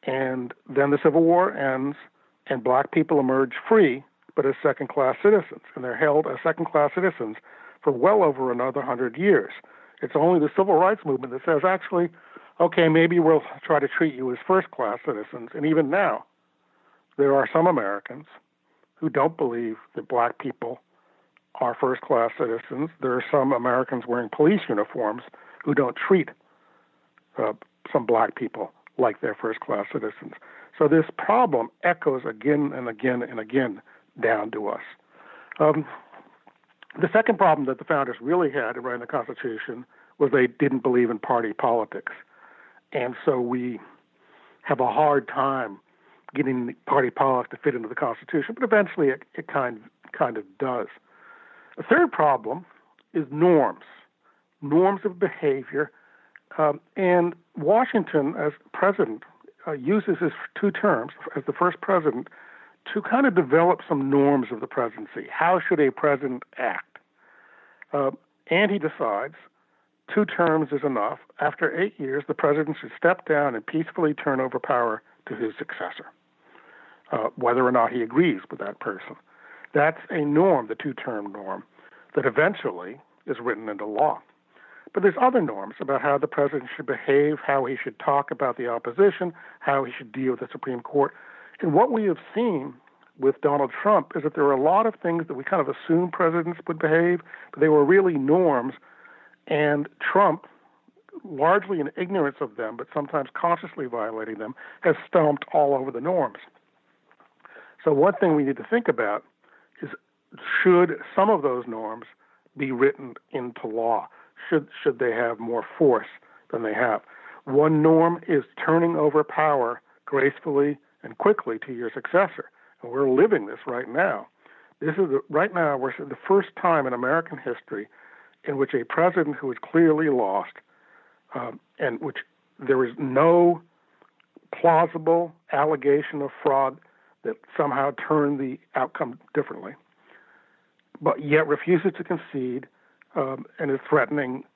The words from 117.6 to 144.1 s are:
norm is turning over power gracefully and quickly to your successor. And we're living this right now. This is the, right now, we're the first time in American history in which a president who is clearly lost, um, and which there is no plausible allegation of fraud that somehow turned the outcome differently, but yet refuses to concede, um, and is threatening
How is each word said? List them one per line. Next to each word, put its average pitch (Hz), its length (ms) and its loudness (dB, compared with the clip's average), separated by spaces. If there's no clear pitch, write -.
norm 165 460 4
is 147 160 2
turning 170 320 2
over 151 280 2
power 139 580 0
gracefully 139 720 0
and 113 140 -18
quickly 190 480 0
to 131 80 -10
your 117 200 -8
successor. - 560 -2
And 120 100 -12
we're 135 180 2
living 139 380 4
this 104 180 -12
right 123 220 -6
now. 131 400 -2
This 151 120 -4
is 185 180 0
the, 135 200 0
right 180 240 0
now, 156 240 0
we're 127 200 -4
the 139 200 -12
first 190 220 4
time 160 260 2
in 123 60 -4
American 139 440 -2
history 113 500 -10
in 143 120 -4
which 135 160 0
a - 120 0
president 160 500 0
who 135 160 -6
is 117 100 -8
clearly 160 480 4
lost, 101 440 -2
um, 120 240 -10
and 120 240 -4
which - 160 -8
there 131 260 2
is 117 120 -8
no 165 640 4
plausible 165 800 2
allegation 143 720 0
of 139 100 -6
fraud 135 360 0
that 113 120 -6
somehow 143 340 -2
turned 147 320 0
the 131 180 -6
outcome 131 440 -6
differently, - 400 -6
but 147 200 -2
yet 151 240 2
refuses 165 520 0
to 175 60 -10
concede, 131 640 -6
um, 135 300 -6
and 143 140 -4
is 135 80 -2
threatening 131 540 0